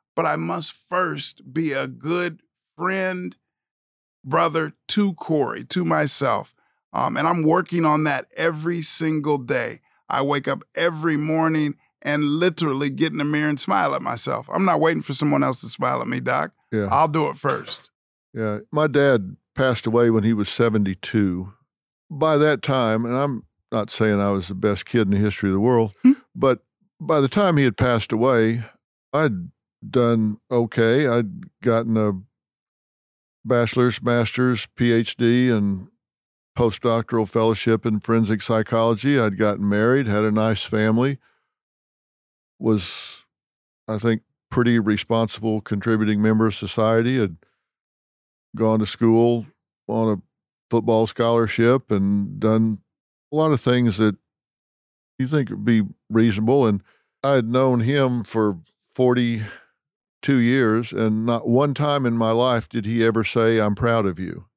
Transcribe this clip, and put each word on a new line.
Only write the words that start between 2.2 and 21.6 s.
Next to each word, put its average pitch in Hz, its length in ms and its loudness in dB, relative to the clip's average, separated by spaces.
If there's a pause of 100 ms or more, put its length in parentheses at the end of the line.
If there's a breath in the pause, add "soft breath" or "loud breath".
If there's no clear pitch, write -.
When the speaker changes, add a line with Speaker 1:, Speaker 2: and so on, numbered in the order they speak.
Speaker 1:
friend, 185 600 -6 (880)
brother 160 480 -2 (160)
to 202 240 0
Corey, 127 520 -2
to 180 200 -4
myself. 151 680 0 (380)
Um, 127 240 -2
and 143 100 -2
I'm 170 180 0
working 170 420 0
on 151 180 2
that 139 220 -2 (100)
every 165 460 -4
single 156 560 -2
day. 120 420 -6 (300)
I 135 140 0
wake 143 240 -2
up - 160 -4 (120)
every 160 400 -2
morning 156 600 0 (260)
and 147 220 -2
literally 147 640 0
get 147 220 -2
in 151 80 -8
the 143 40 -4
mirror 151 260 -2
and 147 100 -2
smile 180 340 0
at 131 80 -4
myself. 123 500 -6
I'm 190 140 0
not 165 160 2
waiting 160 220 0
for 143 100 -8
someone 143 300 0
else 131 180 -2
to 123 60 -12
smile 123 340 -4
at 117 60 -8
me, 127 120 -6
Doc. 127 320 -2 (200)
Speaker 2:
Yeah. 104 200 -2
Speaker 1:
I'll 151 160 4
do 151 220 -2
it 135 80 -10
first. - 520 -6 (440)
Speaker 2:
Yeah. 107 260 -4 (120)
My 151 160 2
dad 127 500 2 (180)
passed 131 300 0
away 120 240 4
when 110 140 2
he 113 100 2
was 104 160 -2
seventy-two. 98 1040 0 (560)